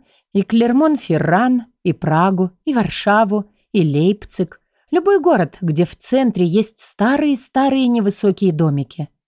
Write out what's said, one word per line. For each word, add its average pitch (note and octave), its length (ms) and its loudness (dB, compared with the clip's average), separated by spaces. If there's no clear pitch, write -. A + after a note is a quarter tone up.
и G3 80 0
Клермон-Ферран, A#3+ 1200 0
и E3 100 0
Прагу, F3+ 580 0
и D4+ 80 -2
Варшаву, G#3 800 0
и G3+ 100 2
Лейпциг. E3+ 800 -2
Любой F4+ 300 2
город, C#4 420 0
где E3+ 240 0
в - 100 -16
центре B3 500 0
есть G3+ 340 -2
старые-старые C4+ 1080 -2
невысокие G3+ 640 0
домики. D3+ 580 -4